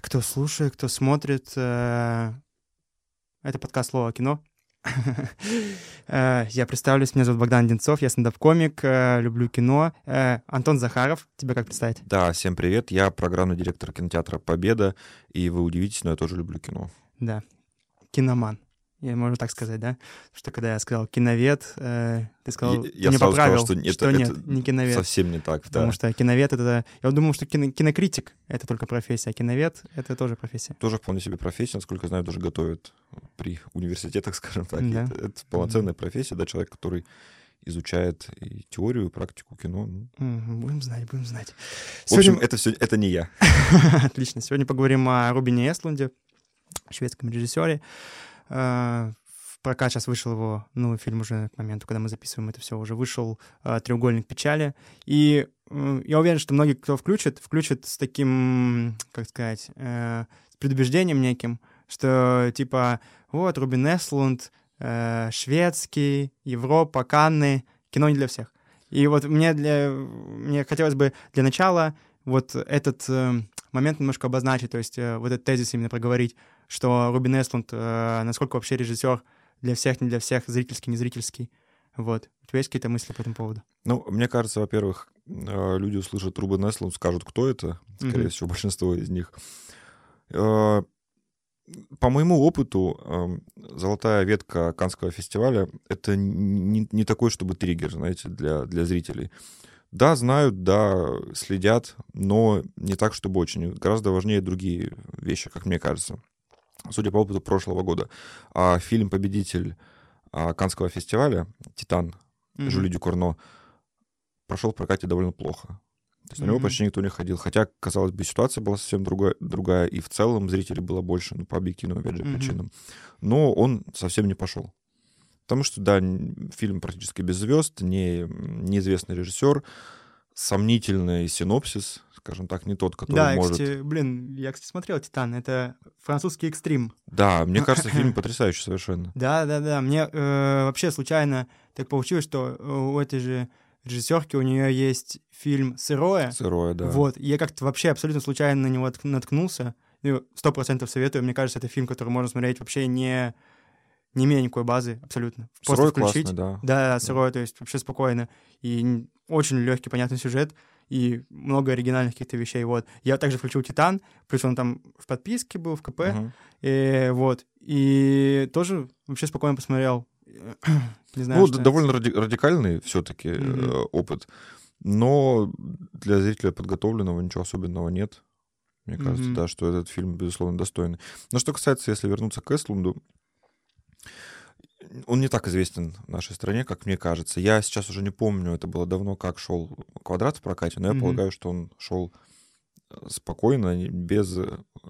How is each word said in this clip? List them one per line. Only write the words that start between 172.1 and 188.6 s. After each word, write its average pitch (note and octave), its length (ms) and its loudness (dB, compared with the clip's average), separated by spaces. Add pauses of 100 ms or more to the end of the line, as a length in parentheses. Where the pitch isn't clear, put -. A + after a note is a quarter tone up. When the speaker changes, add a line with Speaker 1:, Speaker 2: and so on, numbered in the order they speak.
Speaker 2:
радикальный A2 680 2
все-таки, - 480 -4
Speaker 1:
Мгм. E2+ 420 -2
Speaker 2:
э, C2 220 0
опыт. - 340 -2 (560)
Но A#2+ 680 4 (400)
для G2+ 280 2
зрителя G2+ 320 0
подготовленного F#2+ 680 -2
ничего F2+ 220 -4
особенного F2+ 480 -6
нет. F#2+ 320 -6 (640)
Мне - 120 -8
кажется, B2+ 300 -2
Speaker 1:
Мгм. B2 60 -2
Speaker 2:
да, E2+ 140 0
что E2+ 200 -4
этот F2 200 -2
фильм, F2+ 280 -6
безусловно, F2 420 -4
достойный. F2 400 -4 (340)
Но B2 60 0
что D3 140 -2
касается, C3+ 400 -2
если G2+ 160 -2
вернуться G#2 320 -4
к - 100 -8
Эстлунду, F#2+ 460 -2 (2000)
он A#2+ 140 2
не C3+ 80 2
так - 200 0
известен F2 460 -2 (120)
в - 20 -20
нашей E2+ 260 -8
стране, A2 300 -2
как - 220 -8
мне F#2+ 100 0
кажется. E2+ 440 -4
Я G#2+ 220 4
сейчас G2+ 280 -4
уже G2 120 -6
не G2+ 80 -2
помню, F#2+ 420 -2
это E2+ 140 -6